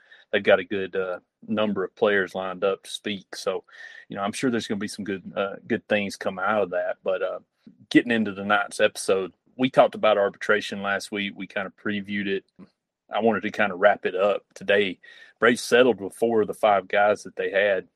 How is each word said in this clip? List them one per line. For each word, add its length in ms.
They've 100
got 160
a 60
good, 320
uh, 240
number 380
of 100
players 400
lined 300
up 180
to 80
speak. 460
So, 260
you 80
know, 60
I'm 100
sure 180
there's 160
gonna 140
be 80
some 160
good, 320
uh, 200
good 180
things 300
come 240
out 220
of 80
that. 340
But, 180
uh, 160
getting 200
into 240
tonight's 460
episode, 520
we 140
talked 240
about 240
arbitration 640
last 300
week. 240
We 100
kinda 340
previewed 460
it. 180
I 120
wanted 220
to 100
kinda 240
wrap 280
it 120
up 280
today. 440
Braves 240
settled 380
with 140
four 260
of 80
the 60
five 340
guys 340
that 140
they 140
had, 460